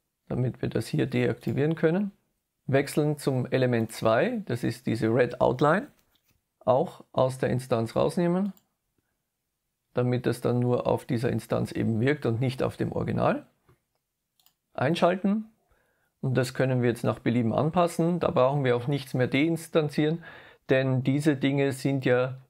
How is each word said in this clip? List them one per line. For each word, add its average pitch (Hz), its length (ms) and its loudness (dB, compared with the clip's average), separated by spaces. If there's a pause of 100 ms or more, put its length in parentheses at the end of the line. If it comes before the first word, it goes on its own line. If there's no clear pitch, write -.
(280)
damit 127 340 -4
wir 127 80 -4
das 117 160 -2
hier 135 200 -2
deaktivieren 123 680 -2
können. 175 380 0 (540)
Wechseln 147 520 0
zum 127 280 0
Element 123 460 0
zwei, 165 540 0
das 120 180 -4
ist 120 220 -6
diese 117 220 0
Red 120 340 2
Outline, 151 460 2 (720)
auch 143 520 0
aus 131 260 0
der 127 120 0
Instanz 123 460 -2
rausnehmen, 175 560 0 (1400)
damit 123 320 0
das 123 140 -2
dann 123 180 0
nur 123 280 0
auf 113 180 0
dieser 117 260 -2
Instanz 117 420 -4
eben 110 280 -2
wirkt 143 240 0
und 113 160 -2
nicht 127 220 -2
auf 120 140 -2
dem 123 160 -4
Original. 120 540 -2 (1300)
Einschalten 190 760 0 (720)
und 131 140 -2
das 131 200 0
können 127 280 0
wir 120 60 2
jetzt 113 160 -2
nach 117 140 -2
Belieben 117 340 0
anpassen. 170 680 0
Da - 100 0
brauchen 143 340 2
wir 120 120 2
auch 113 100 -6
nichts 143 260 -4
mehr 127 140 0
deinstanzieren, 156 960 0 (460)
denn 131 320 2
diese 147 340 2
Dinge 139 360 0
sind 135 320 -2
ja 127 340 0 (120)